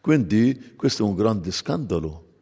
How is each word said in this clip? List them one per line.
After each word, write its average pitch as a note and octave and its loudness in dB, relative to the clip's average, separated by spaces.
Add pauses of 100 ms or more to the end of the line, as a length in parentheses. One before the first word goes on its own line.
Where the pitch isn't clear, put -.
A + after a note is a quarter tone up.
Quindi B2 2
questo B2 0
è - 2
un G2 0
grande F#2+ 0
scandalo E2+ -6 (100)